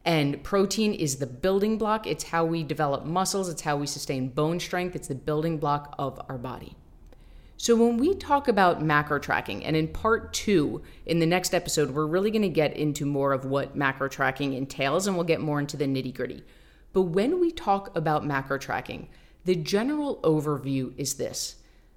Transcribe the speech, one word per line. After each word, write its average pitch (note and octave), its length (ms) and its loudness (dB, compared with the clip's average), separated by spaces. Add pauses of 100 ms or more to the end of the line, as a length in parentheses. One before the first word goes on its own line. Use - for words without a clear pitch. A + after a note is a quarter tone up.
And D3 380 2
protein G3+ 500 2
is C#3 240 0
the C3+ 100 -4
building G3 500 2
block. G#3+ 300 0
It's - 160 -4
how E3 220 2
we E3 180 0
develop C#3+ 400 0
muscles. F#3 460 0
It's D#3 140 -8
how D3 120 0
we C#3+ 100 0
sustain C3 440 -4
bone D3+ 320 0
strength. F3+ 340 -4
It's F#3 140 -8
the - 40 -4
building D#3 440 0
block D3 420 -2
of C3+ 300 -4
our C3+ 80 -8
body. B2 400 -10 (800)
So A#3 180 4
when A#3 220 6
we E4+ 180 4
talk C#4+ 320 2
about F#3+ 340 4
macro D3 380 2
tracking, - 460 -2
and D3+ 100 0
in D#3+ 140 2
part A3 420 0
two, D3 500 2 (240)
in E3 140 0
the E3 60 4
next F3 280 2
episode, D#3+ 380 0
we're D3+ 160 0
really F#3+ 240 2
gonna G#3+ 160 2
get D3 300 2
into D3 280 0
more C#3 280 2
of C3+ 100 0
what C#3 320 -2
macro C3+ 320 0
tracking C3+ 460 -2
entails, C#3 520 -2
and G3 120 0
we'll E3+ 80 0
get D#3+ 160 0
more D3 180 0
into C#3+ 160 -4
the C#3+ 100 -2
nitty-gritty. C3 600 -4 (480)
But F#3+ 80 4
when G3+ 400 2
we E4+ 100 4
talk G3 440 -2
about D3+ 300 0
macro C#3 320 -2
tracking, - 520 -8 (340)
the F#3 120 2
general B3 680 -2
overview C#3 720 0
is C#3+ 180 -4
this. - 400 -6 (420)